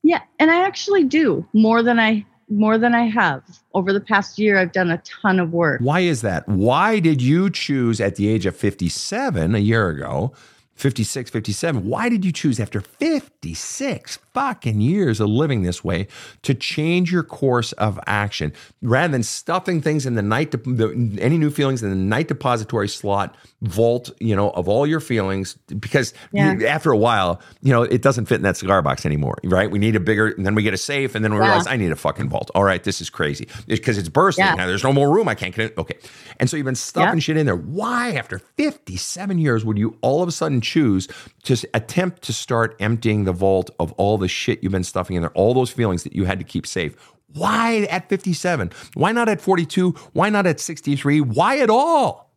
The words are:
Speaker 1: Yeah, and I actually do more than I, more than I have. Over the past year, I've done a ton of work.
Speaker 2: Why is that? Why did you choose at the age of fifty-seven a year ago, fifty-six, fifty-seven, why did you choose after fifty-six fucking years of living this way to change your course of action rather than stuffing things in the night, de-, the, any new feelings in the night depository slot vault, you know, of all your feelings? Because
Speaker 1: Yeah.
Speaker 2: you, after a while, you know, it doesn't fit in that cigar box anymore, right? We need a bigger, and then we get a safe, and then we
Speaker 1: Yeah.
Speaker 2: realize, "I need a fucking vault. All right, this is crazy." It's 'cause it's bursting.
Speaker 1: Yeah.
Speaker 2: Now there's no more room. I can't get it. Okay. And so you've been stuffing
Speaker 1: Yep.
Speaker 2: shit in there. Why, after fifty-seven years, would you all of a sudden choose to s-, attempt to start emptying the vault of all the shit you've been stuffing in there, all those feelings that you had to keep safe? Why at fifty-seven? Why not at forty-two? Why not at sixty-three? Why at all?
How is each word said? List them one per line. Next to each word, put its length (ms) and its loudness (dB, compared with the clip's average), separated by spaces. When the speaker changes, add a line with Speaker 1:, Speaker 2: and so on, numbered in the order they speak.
Speaker 1:
Yeah, 180 4
and 120 6
I 160 4
actually 380 2
do 500 2
more 280 6
than 160 4
I, 280 2
more 260 2
than 180 2
I 120 2
have. 360 0
Over 200 0
the 100 0
past 360 -2
year, 200 4
I've 140 0
done 180 0
a 80 -2
ton 420 0
of 120 -2
work. 280 0
Speaker 2:
Why 200 2
is 200 0
that? 260 -2
Why 540 2
did 220 2
you 280 4
choose 500 -2
at 160 0
the 120 0
age 180 0
of 80 -2
fifty-seven 1000 -2
a 40 2
year 300 2
ago, 440 -4
fifty-six, 560 -4
fifty-seven, 580 -4
why 220 -2
did 140 0
you 80 0
choose 280 -2
after 220 -4
fifty-six 1400 -6
fucking 480 -2
years 400 2
of 80 2
living 340 2
this 220 -4
way 240 -2
to 120 0
change 580 -2
your 100 0
course 520 -2
of 340 -2
action 440 -2
rather 300 2
than 100 0
stuffing 580 -4
things 260 -2
in 100 -2
the 60 0
night, 280 0
de-, 60 -4
the, 480 0
any 180 2
new 120 2
feelings 340 -2
in 60 -2
the 40 -2
night 320 0
depository 640 -2
slot 480 -4
vault, 560 0
you 160 0
know, 160 2
of 180 -4
all 200 2
your 100 0
feelings? 560 -2
Because 340 -2
Speaker 1:
Yeah. 260 2
Speaker 2:
you, 80 0
after 240 0
a 60 6
while, 440 2
you 100 4
know, 100 4
it 200 2
doesn't 240 2
fit 100 2
in 60 -2
that 140 2
cigar 260 2
box 240 -2
anymore, 380 -2
right? 260 2
We 80 -2
need 160 2
a 60 2
bigger, 280 2
and 160 -4
then 120 0
we 80 2
get 100 0
a 40 -4
safe, 360 -4
and 100 -2
then 80 2
we 60 0
Speaker 1:
Yeah. 80 4
Speaker 2:
realize, 220 2
"I 80 -2
need 160 0
a 40 -4
fucking 320 -4
vault. 280 -6
All 80 4
right, 180 2
this 180 -4
is 100 -10
crazy." 360 -4
It's 160 -2
'cause 140 0
it's 100 -6
bursting. 380 2
Speaker 1:
Yeah. 80 2
Speaker 2:
Now 120 -2
there's 180 -2
no 80 4
more 220 4
room. 140 2
I 80 -2
can't 180 -8
get 120 -2
it. 120 -8
Okay. 160 -6
And 100 0
so 60 -6
you've 100 -4
been 80 -4
stuffing 440 0
Speaker 1:
Yep. 40 0
Speaker 2:
shit 140 -2
in 100 2
there. 100 0
Why, 580 -4
after 260 -8
fifty-seven 840 -4
years, 260 0
would 140 -2
you 220 -2
all 220 0
of 60 -2
a 40 -6
sudden 280 -2
choose 460 0
to 80 0
s-, 120 0
attempt 480 -2
to 100 -10
start 480 -2
emptying 440 0
the 80 0
vault 460 0
of 140 -4
all 260 0
the 100 -2
shit 340 -4
you've 100 -2
been 100 -2
stuffing 340 -6
in 60 -2
there, 100 -4
all 200 2
those 180 0
feelings 320 -2
that 140 -14
you 80 0
had 140 -2
to 60 -8
keep 220 -8
safe? 280 -6
Why 560 0
at 180 -6
fifty-seven? 600 -2
Why 180 0
not 160 2
at 120 0
forty-two? 500 0
Why 160 2
not 160 2
at 140 2
sixty-three? 600 0
Why 380 2
at 120 2
all? 680 0